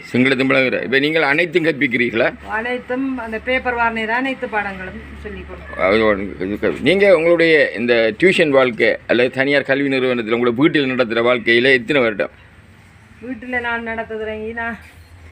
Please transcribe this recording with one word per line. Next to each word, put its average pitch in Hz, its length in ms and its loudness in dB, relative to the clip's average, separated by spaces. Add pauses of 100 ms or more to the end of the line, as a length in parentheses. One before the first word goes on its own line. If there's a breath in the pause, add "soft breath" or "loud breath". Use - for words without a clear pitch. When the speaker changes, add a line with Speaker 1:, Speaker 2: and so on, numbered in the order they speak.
(120)
Speaker 1:
சிங்களத்துக்கும் 131 400 2
வழங்குறாரு. 131 300 0
இப்ப 131 160 0
நீங்கள் 156 240 0
அனைத்தும் 156 420 0
கற்பிக்கிறீர்களா? 123 720 0 (140)
Speaker 2:
அனைத்தும், 247 680 -6
அந்த 220 200 -8
பேப்பர் 247 360 -4
வாரினேர் 226 320 -2
அனைத்து 254 420 -4
பாடங்களும் 196 520 -8 (220)
சொல்லிக் 202 220 -12
கொடுக்கிறோம். - 340 -14
Speaker 1:
அது 104 260 4
ஒரு 101 360 0
இது 98 180 -4
க-, 92 240 0
நீங்க 190 340 6
உங்களுடைய 165 540 4
இந்த 113 480 2
டியூஷன் 175 300 4
வாழ்க்கை 123 480 2 (100)
அல்லது 120 240 2
தனியார் 135 320 0
கல்வி 139 260 0
நிறுவனத்துல 123 480 0
உங்களோட 120 180 2
வீட்டில் 143 360 2
நடத்துற 117 320 0
வாழ்க்கையில 120 500 2
எத்தனை 127 300 2
வருடம்? 101 280 -2 (920)
Speaker 2:
வீட்டுல 247 380 -8
நான் 233 220 -4
நடத்த 226 340 -8
தொடங்கி 214 360 -8
நான், 233 260 -8 (540)